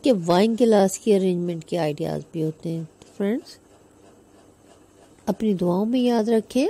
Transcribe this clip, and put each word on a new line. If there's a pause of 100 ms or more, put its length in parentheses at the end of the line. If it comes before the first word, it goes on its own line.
के
wine
glass
की
arrangement
के
ideas (100)
भी
होते
हैं।
तो
Friends, (1700)
अपनी
दुआओं
में
याद
रखें,